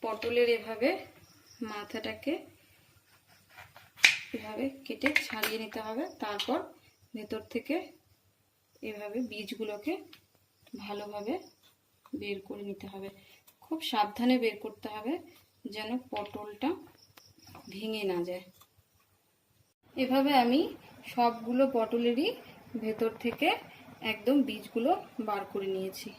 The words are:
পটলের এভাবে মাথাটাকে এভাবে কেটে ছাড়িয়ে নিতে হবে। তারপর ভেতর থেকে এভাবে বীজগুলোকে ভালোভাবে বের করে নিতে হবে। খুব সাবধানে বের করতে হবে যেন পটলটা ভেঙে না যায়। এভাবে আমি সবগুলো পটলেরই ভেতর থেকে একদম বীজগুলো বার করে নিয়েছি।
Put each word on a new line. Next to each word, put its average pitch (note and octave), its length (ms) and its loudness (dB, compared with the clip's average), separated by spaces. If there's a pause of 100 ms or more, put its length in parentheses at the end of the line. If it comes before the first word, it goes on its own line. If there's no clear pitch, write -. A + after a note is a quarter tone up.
পটলের A#3 460 2
এভাবে A3+ 400 2 (720)
মাথাটাকে A3 720 -6 (2000)
এভাবে G#3+ 320 -6 (180)
কেটে A#3 260 -2 (160)
ছাড়িয়ে A3 340 -2
নিতে A3 220 -6
হবে। A3 240 -4 (140)
তারপর G#3+ 400 -2 (560)
ভেতর G#3+ 360 -8
থেকে A#3+ 240 -2 (1080)
এভাবে G#3 400 -6
বীজগুলোকে G#3+ 720 -6 (840)
ভালোভাবে G#3 560 -6 (760)
বের G3+ 280 -4
করে G3+ 220 -10
নিতে G3 240 -8
হবে। G3 220 -10 (540)
খুব D#4+ 200 -4
সাবধানে B3+ 560 4
বের A3+ 200 2
করতে - 300 -10
হবে G#3+ 240 -4 (520)
যেন G#3+ 260 -6 (180)
পটলটা G#3 640 -4 (1000)
ভেঙে G#3+ 340 -4
না F#3 200 0
যায়। F3+ 200 -6 (1500)
এভাবে C4+ 380 4
আমি B3 260 8 (540)
সবগুলো A#3 480 4 (100)
পটলেরই A#3+ 560 4 (480)
ভেতর A3 340 0 (100)
থেকে A#3+ 280 2 (540)
একদম A3+ 400 4
বীজগুলো A3+ 480 0 (300)
বার G#3+ 240 0
করে G3 300 -4
নিয়েছি। F#3+ 340 -4 (100)